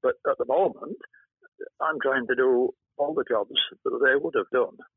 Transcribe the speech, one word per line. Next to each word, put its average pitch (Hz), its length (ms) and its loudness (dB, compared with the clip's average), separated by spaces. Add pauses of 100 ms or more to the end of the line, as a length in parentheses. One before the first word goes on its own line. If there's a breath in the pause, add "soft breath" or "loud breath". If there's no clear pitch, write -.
but 127 140 0 (140)
at - 80 0
the - 60 -2
moment, 160 540 -2 (800 soft breath)
I'm 156 220 -2
trying 131 240 0
to 127 80 0
do 127 400 2 (240)
all 143 160 -2
the 131 120 -2
jobs 107 300 -2 (280)
that 117 200 -2
they 131 180 4
would 165 140 -4
have 104 160 -2
done 123 240 0 (200)